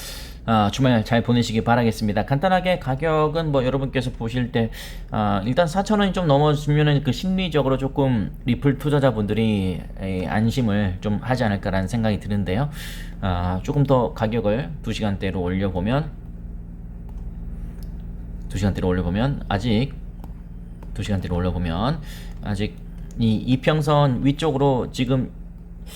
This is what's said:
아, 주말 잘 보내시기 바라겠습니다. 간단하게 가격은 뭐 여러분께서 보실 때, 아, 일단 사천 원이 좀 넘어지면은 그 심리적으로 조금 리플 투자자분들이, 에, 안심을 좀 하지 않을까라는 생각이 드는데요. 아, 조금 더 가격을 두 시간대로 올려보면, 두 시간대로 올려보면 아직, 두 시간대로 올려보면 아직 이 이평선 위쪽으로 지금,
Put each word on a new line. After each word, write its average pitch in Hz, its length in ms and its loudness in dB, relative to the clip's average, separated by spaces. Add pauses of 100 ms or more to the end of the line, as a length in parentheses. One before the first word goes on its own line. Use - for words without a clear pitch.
(460)
아, 107 240 4
주말 123 340 4
잘 117 200 2
보내시기 113 400 2
바라겠습니다. 113 600 2
간단하게 180 540 2
가격은 156 720 0
뭐 135 140 2
여러분께서 127 480 0
보실 120 400 -4
때, 113 180 2 (400)
아, 104 340 2
일단 131 220 2
사천 196 320 2
원이 196 140 4
좀 180 160 0
넘어지면은 147 760 4
그 - 80 0
심리적으로 151 680 0
조금 131 540 0 (120)
리플 139 340 2
투자자분들이, 110 1040 2 (160)
에, 92 300 -2
안심을 104 720 2
좀 104 200 0
하지 123 220 0
않을까라는 95 460 0
생각이 110 320 2
드는데요. 101 500 0 (520)
아, 90 420 0
조금 143 180 2
더 131 320 2
가격을 113 560 0 (140)
두 113 80 -2
시간대로 98 500 -2
올려보면, 95 680 0 (2250)
두 - 80 -6
시간대로 95 300 2
올려보면 92 600 0
아직, 123 460 0 (1000)
두 107 80 -6
시간대로 92 320 -2
올려보면 90 680 0 (440)
아직 101 360 -4 (380)
이 113 160 4
이평선 143 920 4
위쪽으로 139 680 2
지금, 127 400 0 (640)